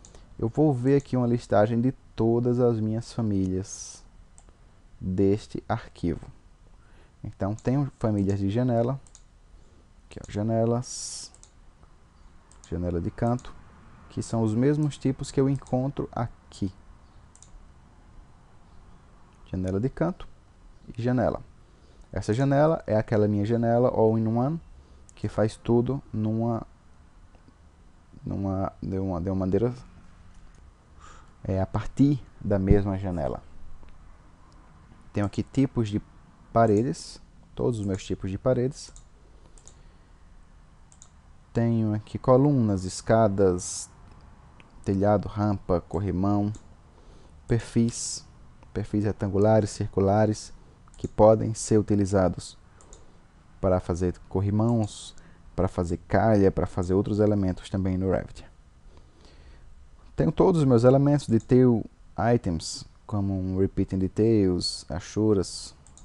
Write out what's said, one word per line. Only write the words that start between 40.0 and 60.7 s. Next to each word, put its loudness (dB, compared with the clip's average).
Tenho 0
aqui -8
colunas, 4
escadas, 0
telhado, 2
rampa, -2
corrimão, -2
perfis, -2
perfis -2
retangulares, 2
circulares, 0
que -8
podem 6
ser 2
utilizados 0
para 2
fazer -2
corrimãos, -2
para 2
fazer -2
calha, 4
para -2
fazer -4
outros 0
elementos 0
também -2
no -2
Revit. -4
Tenho 2
todos 4
os 4
meus 6